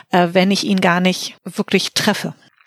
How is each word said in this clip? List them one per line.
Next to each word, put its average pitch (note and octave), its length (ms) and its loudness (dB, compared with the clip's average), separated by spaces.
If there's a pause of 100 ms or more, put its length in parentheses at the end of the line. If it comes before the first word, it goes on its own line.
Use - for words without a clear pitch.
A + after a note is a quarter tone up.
(120)
äh, F3 220 4
wenn F#3+ 180 4
ich - 140 -2
ihn F#3+ 160 0
gar F3+ 180 2
nicht - 460 -2
wirklich - 480 -4
treffe? - 420 -4 (320)